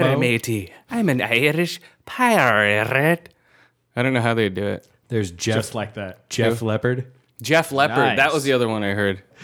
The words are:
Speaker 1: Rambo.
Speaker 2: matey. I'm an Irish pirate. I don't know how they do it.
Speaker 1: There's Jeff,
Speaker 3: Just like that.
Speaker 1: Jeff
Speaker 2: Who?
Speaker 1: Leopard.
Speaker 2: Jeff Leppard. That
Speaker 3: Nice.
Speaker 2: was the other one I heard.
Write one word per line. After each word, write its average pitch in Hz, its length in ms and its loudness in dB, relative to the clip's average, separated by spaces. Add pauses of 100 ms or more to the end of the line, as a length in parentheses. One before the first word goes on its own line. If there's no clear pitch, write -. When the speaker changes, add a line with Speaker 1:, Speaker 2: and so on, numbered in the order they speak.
Speaker 1:
Rambo. 131 180 2
Speaker 2:
matey. 117 540 -2 (160)
I'm 226 200 -2
an 123 120 0
Irish 147 580 0 (260)
pirate. 131 1200 2 (640)
I 120 80 -2
don't 131 100 0
know 120 80 0
how 117 120 0
they 110 160 0
do 95 160 -6
it. 98 220 -8 (200)
Speaker 1:
There's 104 240 -4
Jeff, 107 240 -4
Speaker 3:
Just 110 200 -4
like 104 180 -8
that. 98 360 -14
Speaker 1:
Jeff 113 300 -2
Speaker 2:
Who? 113 80 -6
Speaker 1:
Leopard. 123 440 -2 (300)
Speaker 2:
Jeff 156 300 0
Leppard. 135 460 2
That - 0 -
Speaker 3:
Nice. 143 160 4
Speaker 2:
was 147 100 0
the 135 100 2
other 123 140 2
one 110 160 -2
I 101 100 0
heard. 98 300 -2 (200)